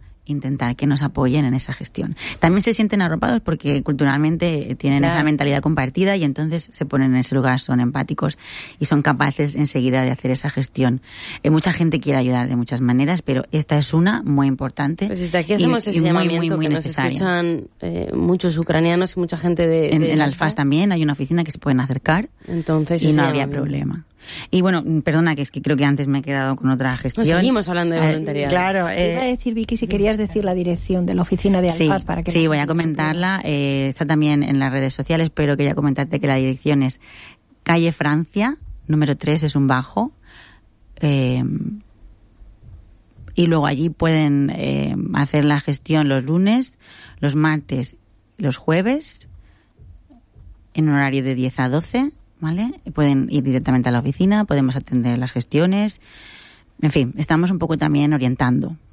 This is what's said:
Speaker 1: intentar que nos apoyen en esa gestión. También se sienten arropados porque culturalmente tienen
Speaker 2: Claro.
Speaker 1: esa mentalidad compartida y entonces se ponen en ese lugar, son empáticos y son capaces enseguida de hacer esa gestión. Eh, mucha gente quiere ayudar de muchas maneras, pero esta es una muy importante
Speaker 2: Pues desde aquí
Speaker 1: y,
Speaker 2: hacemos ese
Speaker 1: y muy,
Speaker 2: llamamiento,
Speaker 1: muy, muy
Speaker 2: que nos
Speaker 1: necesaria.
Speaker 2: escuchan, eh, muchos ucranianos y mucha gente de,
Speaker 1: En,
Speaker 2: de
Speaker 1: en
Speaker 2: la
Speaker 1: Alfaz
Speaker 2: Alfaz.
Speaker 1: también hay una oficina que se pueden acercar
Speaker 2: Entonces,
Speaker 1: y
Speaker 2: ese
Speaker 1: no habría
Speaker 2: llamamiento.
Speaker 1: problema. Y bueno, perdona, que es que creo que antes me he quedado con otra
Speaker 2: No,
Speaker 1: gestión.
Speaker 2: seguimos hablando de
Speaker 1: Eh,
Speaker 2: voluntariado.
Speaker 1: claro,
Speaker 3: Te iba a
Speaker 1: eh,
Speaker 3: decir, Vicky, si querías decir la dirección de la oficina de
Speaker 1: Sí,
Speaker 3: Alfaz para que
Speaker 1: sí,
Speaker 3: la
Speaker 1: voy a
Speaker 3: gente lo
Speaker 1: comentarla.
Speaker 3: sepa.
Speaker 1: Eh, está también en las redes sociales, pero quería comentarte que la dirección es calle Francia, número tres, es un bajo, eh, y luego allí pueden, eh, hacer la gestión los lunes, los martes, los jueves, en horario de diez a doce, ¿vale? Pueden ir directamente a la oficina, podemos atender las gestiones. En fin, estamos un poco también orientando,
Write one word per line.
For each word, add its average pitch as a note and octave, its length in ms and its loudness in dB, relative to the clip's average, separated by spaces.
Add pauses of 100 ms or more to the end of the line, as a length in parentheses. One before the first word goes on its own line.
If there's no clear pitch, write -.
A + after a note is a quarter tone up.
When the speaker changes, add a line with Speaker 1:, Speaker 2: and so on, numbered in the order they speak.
(280)
Speaker 1:
intentar C3 460 -2
que C#3+ 140 0
nos C#3 140 2
apoyen C#3 420 2
en B2+ 100 2
esa C3+ 180 -4
gestión. - 440 -8 (240)
También F3+ 200 4
se A#3 120 0
sienten G#3 280 0
arropados F3+ 420 0
porque C#3+ 420 -2
culturalmente D3+ 880 0
tienen C#3 240 0
Speaker 2:
Claro. E3 160 2
Speaker 1:
esa D3 80 0
mentalidad C#3+ 400 2
compartida D#3+ 540 0
y E3+ 80 0
entonces D#3 440 -2
se - 160 -6
ponen C3+ 280 2
en B2+ 60 4
ese B2+ 180 0
lugar, C3 240 2
son B2 180 -2
empáticos C#3 580 -2 (440)
y D3 60 -4
son D3 160 2
capaces C#3+ 520 0
enseguida C3 480 0
de B2+ 80 0
hacer B2+ 220 -2
esa C#3+ 180 -4
gestión. C3 500 -2 (440)
Eh, C#3+ 60 4
mucha D#3+ 200 4
gente D#3+ 300 0
quiere C#3 180 0
ayudar B2 300 0
de B2+ 80 -2
muchas B2 240 -2
maneras, C3+ 420 2
pero C3 300 -2
esta D3+ 260 0
es D3 160 -2
una F#3+ 300 4
muy C#3 240 2
importante C#3 580 -4
Speaker 2:
Pues G3 140 -4
desde F3 180 -2
aquí E3 140 -2
Speaker 1:
y, - 20 2
Speaker 2:
hacemos F3+ 320 2
ese F#3+ 100 0
Speaker 1:
y E3 40 4
muy, D#3+ 80 4
Speaker 2:
llamamiento, E3+ 320 2
Speaker 1:
muy, D#3+ 160 0
muy D#3 100 0
Speaker 2:
que D3+ 80 2
nos D#3+ 100 -2
Speaker 1:
necesaria. C3 280 -2
Speaker 2:
escuchan, F3 560 -2 (140)
eh, E3+ 300 -6
muchos E3+ 460 0
ucranianos E3+ 580 2
y F#3 40 -4
mucha E3+ 160 -4
gente E3+ 320 0
de, D#3+ 260 2
Speaker 1:
En, D#3 80 4
Speaker 2:
de D#3+ 80 2
Speaker 1:
en D#3 80 2
Speaker 2:
la D3+ 60 4
Speaker 1:
Alfaz C#3 180 -2
Speaker 2:
Alfaz. D#3 140 0
Speaker 1:
también D3+ 340 2
hay E3 140 2
una D3 80 2
oficina D#3+ 320 -2
que D#3 80 -8
se - 60 -12
pueden C3 200 0
acercar C#3 520 0 (180)
Speaker 2:
Entonces, D#3+ 560 0
Speaker 1:
y D#3+ 60 6
Speaker 2:
ese D3+ 60 4
Speaker 1:
no D3 100 4
habría C#3 180 0
Speaker 2:
llamamiento. C#3 180 -4
Speaker 1:
problema. C#3+ 440 -6 (440)
Y F#3 100 2
bueno, F3+ 220 2 (220)
perdona, D#3+ 320 2
que C#3+ 60 -4
es - 100 -8
que C3+ 100 -8
creo D3+ 140 0
que C#3+ 80 2
antes C#3+ 240 2
me C#3 100 2
he C3 40 -4
quedado C3+ 340 -2
con C3 120 0
otra C3 220 0
Speaker 2:
No, B2+ 80 -4
Speaker 1:
gestión. F3+ 280 -2
Speaker 2:
seguimos F#3+ 420 2
hablando F3 260 0
de E3 60 0
Speaker 1:
Eh, D#3+ 100 4
Speaker 2:
voluntariado. D3 400 -2
Speaker 1:
claro, F3+ 360 0
Speaker 3:
Te E3+ 260 0
iba G#3 80 -2
a C4 80 0
Speaker 1:
eh, - 20 0
Speaker 3:
decir, B3 240 -4
Vicky, A3+ 220 -4
si A3+ 100 -2
querías G#3 300 0
decir G#3 280 -2
la F#3 80 0
dirección F3+ 540 -2
de F#3 80 -2
la F3+ 80 2
oficina F#3 380 0
de F3+ 100 2
Speaker 1:
Sí, E3 140 0
Speaker 3:
Alfaz F3+ 200 2
para E3+ 200 -6
que E3+ 80 -6
Speaker 1:
sí, E3 100 2
Speaker 3:
la D#3+ 60 2
Speaker 1:
voy D3+ 80 2
a C#3+ 60 0
Speaker 3:
gente D3 120 -2
lo - 20 0
Speaker 1:
comentarla. E3 600 -2
Speaker 3:
sepa. - 120 -6
Speaker 1:
Eh, C#3 380 0
está C3+ 180 -4
también D3+ 380 2
en C#3 160 0
las C3+ 140 0
redes C3+ 220 -2
sociales, D#3+ 380 -2
pero C#3+ 240 0
quería C#3+ 200 0
comentarte C#3+ 420 0
que D3 80 -2
la C3+ 80 2
dirección C3 480 0
es C3 180 -2 (640)
calle E3+ 300 2
Francia, E3+ 640 -2 (320)
número D3+ 280 2
tres, D3+ 280 -2
es D3 100 -2
un C#3 140 2
bajo, C3+ 420 0 (880)
eh, C3 440 2 (1900)
y E3+ 120 2
luego D#3+ 200 2
allí C#3+ 240 -2
pueden, D3+ 600 2
eh, C#3 460 -2 (180)
hacer C#3+ 300 2
la D3 160 2
gestión D3+ 480 -2
los C3+ 160 0
lunes, G3 540 0 (420)
los C#3+ 160 0
martes, D3+ 600 -2 (420)
los C#3 180 -2
jueves, G#3 720 -2 (1500)
en D#3 140 2
horario C#3 340 0
de C3 120 -2
diez B2+ 240 -4
a B2+ 100 0
doce, A#3 420 -2 (300)
¿vale? G3 400 -4 (140)
Pueden C#3+ 360 2
ir C#3+ 120 0
directamente B2+ 480 0
a - 20 2
la A#2+ 80 2
oficina, F#3+ 440 2
podemos C3+ 320 0
atender B2 420 0
las B2 140 -4
gestiones. F#3 680 0 (800)
En D#3 100 2
fin, C3 280 0
estamos E3 320 2
un F#3 80 0
poco D#3+ 180 -2
también D3 380 2
orientando, C3 600 0 (160)